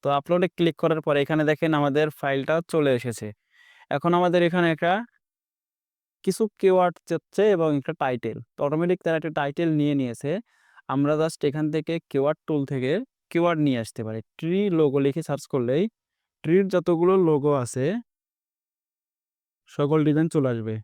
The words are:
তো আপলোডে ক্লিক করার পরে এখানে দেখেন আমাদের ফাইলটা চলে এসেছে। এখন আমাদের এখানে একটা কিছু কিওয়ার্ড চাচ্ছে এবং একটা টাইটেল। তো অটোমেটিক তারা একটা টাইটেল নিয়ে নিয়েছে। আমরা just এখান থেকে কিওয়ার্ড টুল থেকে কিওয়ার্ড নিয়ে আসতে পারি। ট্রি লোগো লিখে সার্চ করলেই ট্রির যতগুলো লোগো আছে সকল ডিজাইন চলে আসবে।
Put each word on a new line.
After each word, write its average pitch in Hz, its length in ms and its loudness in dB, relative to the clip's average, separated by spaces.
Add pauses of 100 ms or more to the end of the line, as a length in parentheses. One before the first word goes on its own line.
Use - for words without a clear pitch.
তো - 40 -2 (120)
আপলোডে 180 280 0 (100)
ক্লিক 170 260 2
করার 160 220 2
পরে 147 180 2
এখানে 156 260 0
দেখেন 160 300 0
আমাদের 147 280 2 (120)
ফাইলটা 139 360 -2 (180)
চলে 147 260 2
এসেছে। 117 280 -8 (680)
এখন 170 240 0
আমাদের 175 280 4
এখানে 170 280 2
একটা 170 160 -2 (1300)
কিছু 190 180 0 (160)
কিওয়ার্ড 185 360 4 (140)
চাচ্ছে 170 340 -2 (120)
এবং 165 140 0 (100)
একটা 156 140 -8 (100)
টাইটেল। 120 340 -4 (180)
তো - 120 -20
অটোমেটিক 175 380 -2
তারা 165 140 0
একটা 160 200 -6
টাইটেল 147 300 -2 (100)
নিয়ে 147 220 2
নিয়েছে। 127 300 -6 (640)
আমরা 143 280 2
just 160 280 -2
এখান 151 160 -4 (100)
থেকে 160 180 -4 (180)
কিওয়ার্ড 143 360 0
টুল 151 140 -2 (100)
থেকে 131 200 -2 (400)
কিওয়ার্ড 170 340 0
নিয়ে 131 180 0
আসতে - 240 -12
পারি। 110 120 -8 (200)
ট্রি 175 200 -2 (200)
লোগো 143 260 4
লিখে 143 220 0
সার্চ 143 160 -6 (100)
করলেই 131 300 0 (600)
ট্রির 185 300 2
যতগুলো 175 400 2 (160)
লোগো 147 220 2 (120)
আছে 127 220 -4 (1900)
সকল 147 360 0
ডিজাইন 156 280 2
চলে 139 180 2
আসবে। 110 300 -6